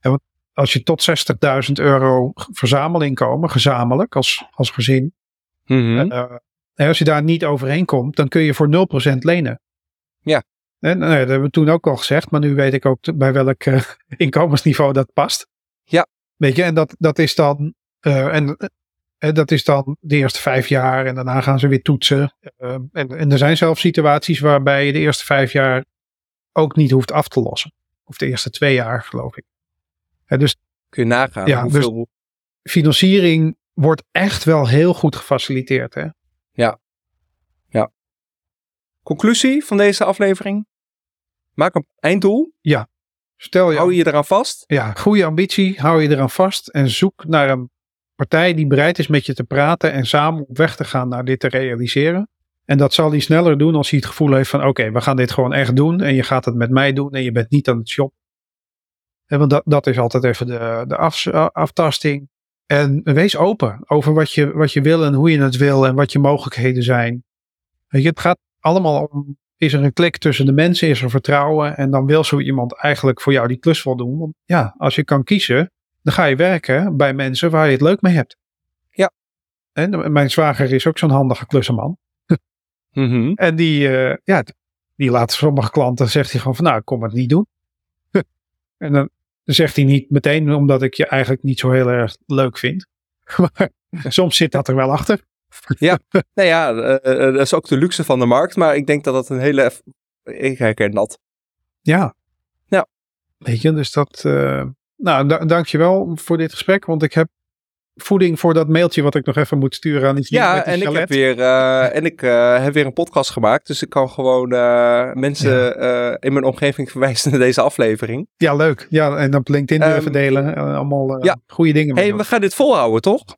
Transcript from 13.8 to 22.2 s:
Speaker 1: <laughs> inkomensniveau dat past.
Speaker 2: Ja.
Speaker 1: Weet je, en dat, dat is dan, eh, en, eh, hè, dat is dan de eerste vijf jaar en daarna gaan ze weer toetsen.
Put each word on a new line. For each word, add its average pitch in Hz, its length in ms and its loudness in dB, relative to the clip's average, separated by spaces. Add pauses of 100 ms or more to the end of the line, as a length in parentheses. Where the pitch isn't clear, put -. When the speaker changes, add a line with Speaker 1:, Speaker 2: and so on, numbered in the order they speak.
Speaker 1:
<laughs> - 100 -20
inkomensniveau 147 760 2
dat 135 200 -2
past. - 340 -2 (380)
Speaker 2:
Ja. 165 220 0 (300)
Speaker 1:
Weet 135 200 2
je, 175 60 2
en 170 120 0
dat, 156 240 0
dat 156 200 0
is 156 160 2
dan, 147 400 0 (260)
eh, 143 340 0
en, 151 220 -2
eh, 135 120 -10 (540)
hè, 151 100 0
dat 151 180 0
is 151 140 0
dan 139 360 0
de 147 160 -2
eerste 135 240 0
vijf 127 280 0
jaar 131 380 0
en 127 80 -4
daarna 127 260 -2
gaan 135 180 0
ze 139 100 2
weer 135 140 2
toetsen. 139 520 0 (240)